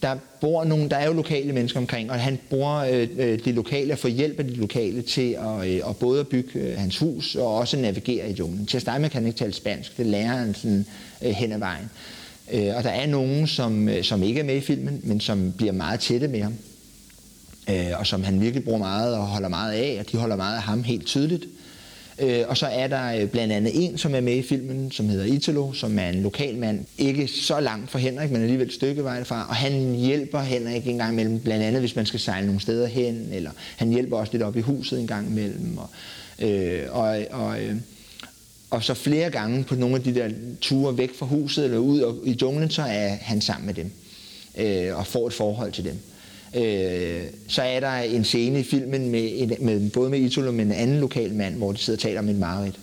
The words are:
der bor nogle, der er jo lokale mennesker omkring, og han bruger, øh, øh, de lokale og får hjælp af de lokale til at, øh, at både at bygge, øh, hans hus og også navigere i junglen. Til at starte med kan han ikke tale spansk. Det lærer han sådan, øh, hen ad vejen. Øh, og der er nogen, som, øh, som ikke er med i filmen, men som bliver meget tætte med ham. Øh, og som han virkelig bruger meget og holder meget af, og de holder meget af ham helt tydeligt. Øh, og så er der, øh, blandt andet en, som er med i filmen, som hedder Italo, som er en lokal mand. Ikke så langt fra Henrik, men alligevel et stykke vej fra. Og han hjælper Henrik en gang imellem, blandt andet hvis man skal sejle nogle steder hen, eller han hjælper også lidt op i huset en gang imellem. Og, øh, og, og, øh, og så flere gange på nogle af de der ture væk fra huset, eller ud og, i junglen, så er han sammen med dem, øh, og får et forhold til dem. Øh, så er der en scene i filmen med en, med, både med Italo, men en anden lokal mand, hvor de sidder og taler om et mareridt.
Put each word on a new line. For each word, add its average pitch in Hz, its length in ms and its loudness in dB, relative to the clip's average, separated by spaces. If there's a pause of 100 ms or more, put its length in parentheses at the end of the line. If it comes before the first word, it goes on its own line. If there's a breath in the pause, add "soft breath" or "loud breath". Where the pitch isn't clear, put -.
der 135 140 0 (240)
bor 160 240 2
nogle, 151 240 4
der 139 80 2
er 143 100 2
jo 160 60 4
lokale 151 400 0
mennesker 123 280 0
omkring, 117 300 -2
og 120 100 -2
han 131 180 0 (120)
bruger, 139 260 2
øh, 127 400 2
øh, 113 280 2
de 127 80 2
lokale 139 400 0
og 135 60 -2
får 127 100 0
hjælp 143 300 0
af 143 80 0
de 123 80 -4
lokale 113 480 0
til 120 380 0
at, 104 280 -2
øh, 92 200 2
at 104 80 -2
både 127 240 4
at 139 80 -2
bygge, 127 320 0
øh, 120 180 -2
hans 98 200 0
hus 143 360 0
og 120 200 2
også 120 220 0
navigere 107 540 0
i - 20 -2
junglen. 92 340 -4
Til - 100 -2
at 120 60 0
starte 127 180 -2
med 151 100 2
kan 127 100 -2
han 113 60 2
ikke 117 120 -2
tale 107 140 0
spansk. - 440 -6
Det 120 100 0
lærer 110 300 2
han 113 180 -2
sådan, 101 320 0 (360 loud breath)
øh, 123 80 2
hen 107 220 0
ad 107 60 -4
vejen. 95 320 -4 (640 loud breath)
Øh, 104 240 2
og 123 80 0
der 117 60 0
er 131 160 0
nogen, 143 400 2
som, 110 420 2
øh, 95 160 0
som 101 180 2
ikke 117 180 2
er 151 40 0
med 135 120 0
i 139 40 0
filmen, 139 420 -2
men 107 180 0
som 95 320 0
bliver 101 200 0
meget 92 280 -2
tætte 123 280 2
med 110 140 -2
ham. 107 120 -2 (1160)
Øh, 90 160 0 (120)
og 104 80 -2
som 95 180 0
han 98 160 2
virkelig 120 240 2
bruger 113 140 0
meget 104 360 0
og 101 120 -2
holder 101 220 -2
meget 101 240 -2
af, 120 280 0
og - 120 -8
de 117 40 0
holder 113 200 0
meget 98 200 -2
af 110 60 -4
ham 107 200 0
helt 113 240 -2
tydeligt. 156 400 0 (720 loud breath)
Øh, 123 300 4
og 120 80 0
så 151 100 0
er 127 200 0
der, 127 280 -2
øh, 104 140 2
blandt 113 240 2
andet 110 320 2
en, 160 140 -4
som 147 160 0
er 127 60 2
med 123 160 2
i 131 60 2
filmen, 131 480 -2
som 107 180 0
hedder 95 160 2
Italo, 143 480 2
som 107 260 0
er 92 100 0
en 92 140 0
lokal 113 340 -2
mand. 107 280 -2 (140)
Ikke 139 300 2
så - 320 -2
langt 117 300 -4
fra 131 80 -2
Henrik, 131 320 0
men 113 120 2
alligevel 123 240 4
et 127 60 -8
stykke 139 320 0
vej 123 200 -4
fra. 117 240 -4
Og 113 60 -2
han 135 400 2
hjælper 139 460 2
Henrik 120 460 -2
en 120 120 0
gang 113 140 0
imellem, 113 280 2
blandt 110 240 2
andet 120 160 2
hvis 123 160 0
man 110 100 0
skal 117 140 -4
sejle 95 260 0
nogle 98 140 2
steder 117 260 0
hen, 117 460 -2
eller 82 180 -4 (260 loud breath)
han 113 140 2
hjælper 123 260 2
også 107 160 -2
lidt 117 100 0
op 104 140 -2
i 117 40 0
huset 127 400 -2
en 117 60 -4
gang 107 240 -4
imellem. 98 480 -4
Og, - 100 -12 (600 loud breath)
øh, 90 420 0
og, 107 280 0 (120)
og, 110 320 -4
øh, 107 140 -4 (920 loud breath)
og 113 140 -2
så 131 100 0
flere 156 360 2
gange 120 340 0
på 135 100 -2
nogle 127 220 4
af 127 60 0
de 123 120 2
der 117 160 2 (300)
ture 135 380 2
væk 127 160 0
fra 135 120 -6
huset, 147 380 2
eller 120 140 4
ud 143 220 6
og, 117 240 2
i 123 180 2
junglen, 151 280 2
så 156 120 -2
er 104 260 0
han 104 320 -2
sammen 95 260 -2
med 101 80 -2
dem, 85 160 -6 (640 loud breath)
øh, 92 420 0
og 104 80 -4
får 120 200 0
et 113 60 -2
forhold 107 400 -2
til 87 120 -6
dem. 76 140 -6 (580 loud breath)
Øh, 90 680 0 (260)
så - 140 0
er 127 180 0
der 131 160 -2
en 117 280 0
scene 123 360 2
i - 20 0
filmen 131 480 0
med 113 220 0
en, 117 280 0
med, 104 300 2
både 127 200 2
med 139 100 2
Italo, 127 320 2
men 113 140 2
en 104 60 4
anden 123 280 4
lokal 117 340 0
mand, 101 200 0
hvor 101 180 0
de 113 60 -4
sidder 110 180 0
og 107 60 -4
taler 107 160 0
om 104 100 0
et 101 80 2
mareridt. 95 460 -2